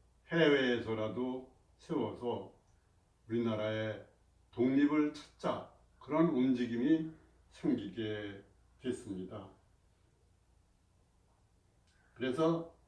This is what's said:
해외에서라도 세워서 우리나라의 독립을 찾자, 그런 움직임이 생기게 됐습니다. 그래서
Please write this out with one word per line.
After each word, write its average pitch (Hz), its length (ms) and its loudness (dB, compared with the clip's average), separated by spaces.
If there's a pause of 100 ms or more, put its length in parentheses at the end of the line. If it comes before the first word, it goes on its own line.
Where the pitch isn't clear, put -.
(300)
해외에서라도 127 1200 2 (280)
세워서 110 760 -4 (760)
우리나라의 110 760 -2 (460)
독립을 147 600 4
찾자, - 580 -6 (280)
그런 160 280 2
움직임이 127 840 2 (420)
생기게 104 920 -4 (380)
됐습니다. 101 680 -8 (2750)
그래서 160 600 0 (140)